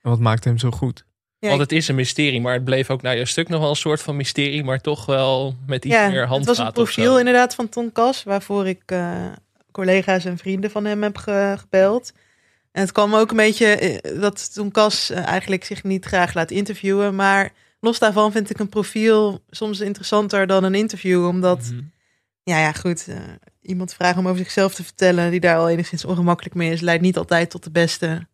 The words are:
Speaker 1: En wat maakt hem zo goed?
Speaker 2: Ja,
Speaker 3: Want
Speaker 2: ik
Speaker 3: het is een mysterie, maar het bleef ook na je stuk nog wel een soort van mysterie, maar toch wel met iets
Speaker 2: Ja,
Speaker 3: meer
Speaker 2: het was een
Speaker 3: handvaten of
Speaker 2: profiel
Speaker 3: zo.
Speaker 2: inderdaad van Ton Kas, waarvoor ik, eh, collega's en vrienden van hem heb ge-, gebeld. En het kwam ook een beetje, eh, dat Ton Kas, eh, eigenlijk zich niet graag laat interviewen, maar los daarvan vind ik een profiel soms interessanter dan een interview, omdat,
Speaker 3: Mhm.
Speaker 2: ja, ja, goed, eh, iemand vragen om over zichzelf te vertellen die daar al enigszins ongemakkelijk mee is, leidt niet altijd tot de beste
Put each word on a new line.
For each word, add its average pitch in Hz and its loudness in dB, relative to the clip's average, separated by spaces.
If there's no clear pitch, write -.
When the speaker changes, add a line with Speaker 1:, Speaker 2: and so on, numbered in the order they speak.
Speaker 1:
En 120 -2
wat 117 2
maakt 113 2
hem 120 2
zo 120 0
goed? - -6
Speaker 2:
Ja, 214 -4
Speaker 3:
Want 143 2
Speaker 2:
ik 139 -2
Speaker 3:
het 160 2
is 156 -2
een 139 0
mysterie, 131 0
maar 123 -2
het 123 -2
bleef 131 0
ook 131 -4
na 127 -2
je 120 -2
stuk 165 -4
nog 165 -2
wel 151 0
een 151 -2
soort 151 -2
van 147 -6
mysterie, 143 -2
maar 131 -2
toch 147 -6
wel 135 0
met 135 -4
iets 143 0
Speaker 2:
Ja, 208 6
Speaker 3:
meer 185 0
Speaker 2:
het 123 -2
was 131 0
een 139 -2
Speaker 3:
handvaten 240 0
of 226 -6
Speaker 2:
profiel 233 2
Speaker 3:
zo. 262 6
Speaker 2:
inderdaad 247 4
van 233 -6
Ton 233 -6
Kas, 247 0
waarvoor 202 -2
ik, 185 -6
eh, 175 -6
collega's 185 2
en 180 -6
vrienden 190 -4
van 208 -4
hem 208 -2
heb 208 -2
ge-, 196 0
gebeld. 196 2
En - -4
het 190 0
kwam 208 2
ook 220 4
een 226 -2
beetje, 220 4
eh, 160 0
dat 202 -4
Ton 104 -6
Kas, 214 2
eh, 180 -6
eigenlijk 185 -2
zich - -12
niet 190 -4
graag 180 0
laat 165 -2
interviewen, 202 -2
maar 196 2
los 226 0
daarvan 214 4
vind 208 -2
ik 220 -8
een 202 -4
profiel 214 0
soms 214 -6
interessanter 202 -2
dan 190 2
een 190 0
interview, 185 0
omdat, 180 2
Speaker 3:
Mhm. 123 -10
Speaker 2:
ja, 170 0
ja, 156 2
goed, 170 -6
eh, 185 -12
iemand 185 -8
vragen 175 2
om 185 0
over 180 0
zichzelf 190 0
te 175 -12
vertellen 175 2
die 180 0
daar 170 6
al 165 2
enigszins 170 -2
ongemakkelijk 175 0
mee 170 -2
is, 165 -4
leidt 170 2
niet 180 2
altijd 170 0
tot - -16
de 170 -14
beste 165 0